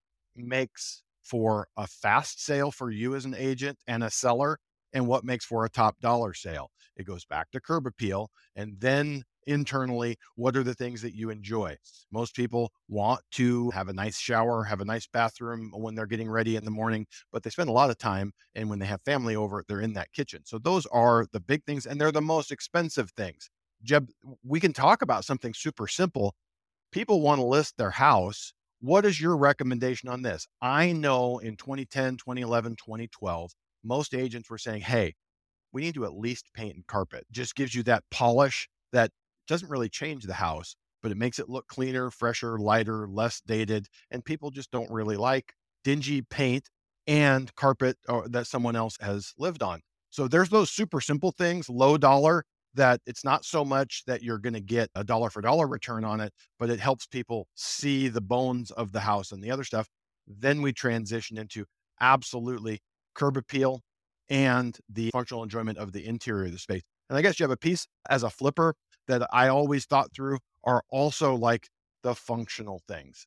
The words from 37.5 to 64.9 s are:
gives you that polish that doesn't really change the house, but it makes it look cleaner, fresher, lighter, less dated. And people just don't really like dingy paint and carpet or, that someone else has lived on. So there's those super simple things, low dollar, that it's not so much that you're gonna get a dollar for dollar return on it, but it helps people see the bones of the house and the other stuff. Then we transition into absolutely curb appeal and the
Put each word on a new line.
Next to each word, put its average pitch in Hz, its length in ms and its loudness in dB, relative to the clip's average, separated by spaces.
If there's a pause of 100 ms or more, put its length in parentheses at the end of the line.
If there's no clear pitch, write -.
gives 127 180 -2
you 120 100 -2
that 110 280 4
polish 127 580 4 (220)
that 117 180 6 (380)
doesn't 170 220 -2
really 123 200 -2
change 143 360 -8
the 92 100 -6
house, 85 400 -4 (260)
but 110 100 -4
it 98 60 -4
makes 117 220 -2
it 110 100 -8
look 127 180 -10
cleaner, 127 440 -4
fresher, 117 480 -2
lighter, 107 480 2
less 107 340 -2
dated. 110 460 -2 (240)
And 123 120 -8
people 147 280 -8
just 135 180 -14
don't 117 220 -6
really 107 260 -2
like 131 360 0 (300)
dingy 139 380 0
paint 131 480 0 (380)
and 139 480 4
carpet 131 420 4 (100)
or, 117 200 -2
that 120 180 -2
someone 120 300 -2
else 113 240 -4
has 101 380 -6
lived 156 260 -4
on. 85 180 -4 (280)
So 135 180 -4
there's 165 220 4
those 208 200 4
super 170 320 -2
simple 151 300 0
things, 175 380 -2
low 135 280 6
dollar, 143 460 6 (300)
that 123 340 6
it's 120 160 -10
not 139 220 2
so 156 180 0
much 135 420 0
that 127 160 -2
you're 117 160 -4
gonna 113 220 -4
get 110 340 0
a 101 100 -4
dollar 113 260 2
for 107 120 -8
dollar 147 240 4
return 117 380 -6
on 107 160 -2
it, 107 140 -6 (260)
but 117 100 0
it 117 120 0
helps 127 260 0
people 117 480 -6
see 135 540 -2
the 113 120 -2
bones 123 480 -2
of 110 220 -6
the 104 80 -4
house 101 320 -2
and 98 100 -12
the 107 80 -8
other 135 140 -4
stuff. 110 240 -4 (400)
Then 135 340 0
we 139 120 0
transition 113 640 -4
into 107 280 -10 (360)
absolutely 120 800 0 (340)
curb 139 220 2
appeal 131 440 0 (480)
and 127 480 2 (120)
the 113 220 -2